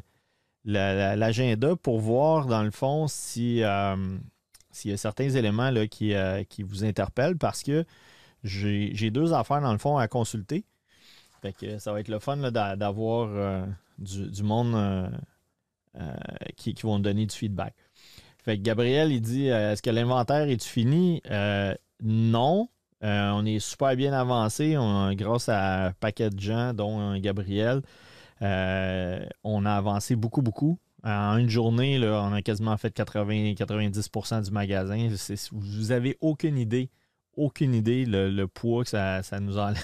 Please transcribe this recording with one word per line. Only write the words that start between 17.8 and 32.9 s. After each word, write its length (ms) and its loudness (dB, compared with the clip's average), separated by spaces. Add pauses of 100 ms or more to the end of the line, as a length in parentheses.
Fait 140 0
que 40 -6
Gabriel, 500 2
il 100 2
dit, 280 0
euh, « 240 2
Est-ce 80 -2
que 80 -2
l'inventaire 600 2
est-tu 180 -2
fini ? » 540 2 (100)
Euh, 420 0 (280)
non. 680 2 (340)
Euh, 300 2
on 120 0
est 140 0
super 360 0
bien 180 2
avancé. 640 2
On, 360 2
grâce 360 0
à 380 2
un 40 0
paquet 380 -2
de 100 -4
gens, 340 -2
dont, 400 -2
euh, 60 -2
Gabriel, 600 0 (600)
euh, 840 0 (180)
on 220 -2
a 80 2
avancé 420 0
beaucoup, 260 0
beaucoup. 380 0 (240)
En 340 2
une 120 4
journée, 500 2
là, 240 2
on 100 0
a 80 0
quasiment 360 0
fait 140 -2